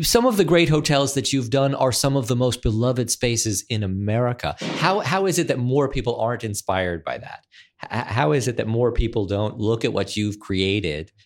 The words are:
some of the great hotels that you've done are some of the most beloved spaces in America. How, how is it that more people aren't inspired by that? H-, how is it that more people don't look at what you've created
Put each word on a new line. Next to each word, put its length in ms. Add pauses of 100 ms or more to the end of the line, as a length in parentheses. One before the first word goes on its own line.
some 240
of 120
the 80
great 240
hotels 440
that 180
you've 200
done 240
are 160
some 240
of 120
the 80
most 280
beloved 480
spaces 580
in 140
America. 720 (220)
How, 240
how 260
is 120
it 100
that 100
more 300
people 300
aren't 240
inspired 600
by 160
that? 260 (460)
H-, 160
how 240
is 160
it 100
that 100
more 240
people 360
don't 320
look 260
at 80
what 240
you've 220
created 720 (140)